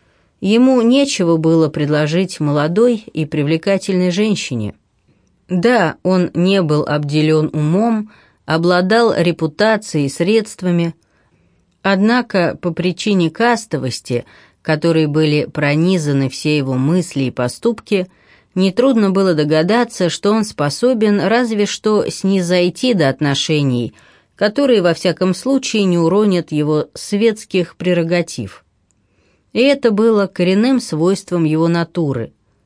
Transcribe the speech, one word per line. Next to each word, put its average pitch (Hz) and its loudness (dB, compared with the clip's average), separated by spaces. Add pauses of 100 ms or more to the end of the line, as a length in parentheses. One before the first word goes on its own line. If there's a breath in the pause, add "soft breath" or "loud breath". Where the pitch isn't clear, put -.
(400)
ему 240 4
нечего 233 2
было 160 2
предложить 151 -2
молодой 170 0
и 156 -4
привлекательной 175 -2
женщине. 170 -4 (720)
Да, 185 0
он 180 0
не 185 2
был 151 0
обделён 151 0
умом, 214 0 (340 loud breath)
обладал 180 2
репутацией 170 0
и 139 -2
средствами, 175 -2 (880)
однако 196 0
по 175 -4
причине 180 0
кастовости, 156 -4 (360 soft breath)
которой 160 0
были 151 0
пронизаны 147 0
все 151 -2
его 135 -2
мысли 139 -2
и 123 -4
поступки, 185 -4 (460 soft breath)
нетрудно 202 2
было 190 2
догадаться, 170 0
что 202 -2
он 220 0
способен 208 0
разве 220 0
что 214 -2
снизойти 180 0
до 165 2
отношений, 135 0 (420 soft breath)
которые, 220 2
во 175 2
всяком 185 -2
случае, 254 -2
не 175 2
уронят 175 2
его 151 0
светских 208 -2
прерогатив. 170 -4 (880)
И 214 0
это 277 2
было 208 2
коренным 202 0
свойством 170 -2
его 160 2
натуры. 165 -4 (320)